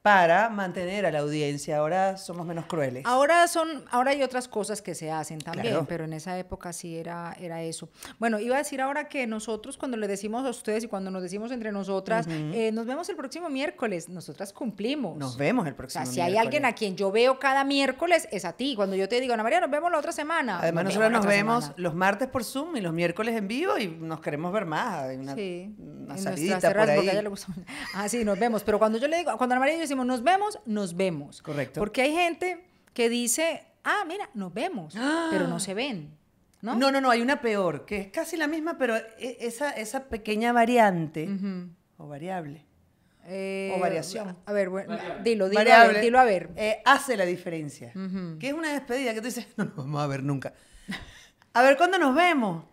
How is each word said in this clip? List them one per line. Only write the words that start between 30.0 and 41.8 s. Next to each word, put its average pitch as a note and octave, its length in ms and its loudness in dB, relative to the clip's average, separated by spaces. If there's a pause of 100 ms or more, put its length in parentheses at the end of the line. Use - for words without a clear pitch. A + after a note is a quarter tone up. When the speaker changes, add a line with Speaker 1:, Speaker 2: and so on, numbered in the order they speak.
Speaker 2:
"Nos B3 160 -2
vemos", G4 440 2
nos G#3 300 -2
vemos. E3 460 -4
Speaker 1:
Correcto. C#3+ 380 -4
Speaker 2:
Porque G#3 220 -2
hay D4 100 4
gente E4+ 520 -2 (280)
que A#3 160 2
dice, A#3+ 560 -2 (180)
"Ah, F#4+ 240 0
mira, E4+ 280 -8
nos F#3+ 200 -8
vemos", A3+ 420 -6
Speaker 1:
¡Ah! D#4 360 0
Speaker 2:
pero D4 160 0
no E3+ 100 -4
se F#3+ 160 -6
ven, G3 420 -6 (440)
¿no? G#3+ 160 -4
Speaker 1:
No, C4+ 160 4
no, C4+ 80 4
no, C4 100 4
hay A#3 120 6
una C#4 180 2
peor, G3 460 0
que G#3 120 -6
es G3+ 140 -8
casi E4 240 -4
la D#4+ 100 -2
misma, D#4 320 -4
pero A#3 180 0
e-, A#3 440 -8
esa, A#3+ 300 -4
esa A#3+ 340 -8
pequeña G#3+ 480 -2
variante G#3 720 4
Speaker 2:
Ujú. F#3 460 -6 (260)